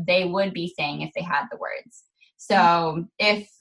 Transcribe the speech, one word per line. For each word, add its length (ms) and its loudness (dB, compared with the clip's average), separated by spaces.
they 200 2
would 280 0
be 240 -6
saying 260 -4
if 120 -8
they 80 -6
had 280 -2
the 80 -12
words. 460 -12
So 680 2
if, 300 0